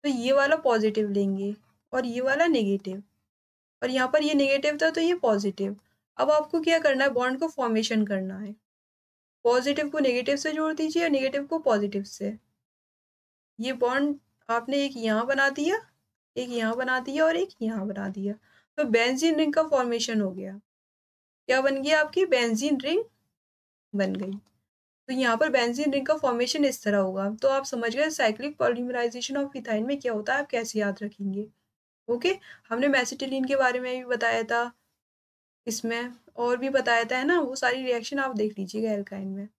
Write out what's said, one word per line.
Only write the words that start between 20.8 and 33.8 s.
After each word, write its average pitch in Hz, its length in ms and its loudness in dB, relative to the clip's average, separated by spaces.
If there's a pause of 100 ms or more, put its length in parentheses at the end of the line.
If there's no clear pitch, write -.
क्या 254 120 4
बन 269 220 0
गया, 302 180 4
आपकी 330 260 2
बेंजीन 247 540 2
रिंग 339 240 0 (880)
बन 190 220 0
गई। 196 240 -8 (680)
तो 262 40 -4
यहाँ 254 240 2
पर 285 140 2
बेंजीन 247 420 2
रिंग 269 140 -2
का 311 100 2
फॉर्मेशन 254 480 0
इस 262 180 0
तरह 202 160 2
होगा। 190 340 -2
तो 220 160 0
आप 269 160 2
समझ 233 320 -4
गए 302 140 2
cyclic 254 460 -2
polymerization 247 840 -2
of 277 180 -4
ethyne 220 300 -4
में 285 140 -2
क्या 247 120 -2
होता 214 220 -2
है, 285 60 0
आप 294 80 -6
कैसे 226 300 -4
याद 202 240 -2
रखेंगे। 202 440 -6 (600)
ओके, 285 280 0 (320)
हमने 247 200 0
मेसिटिलीन 269 560 0
के 269 120 0
बारे 254 240 2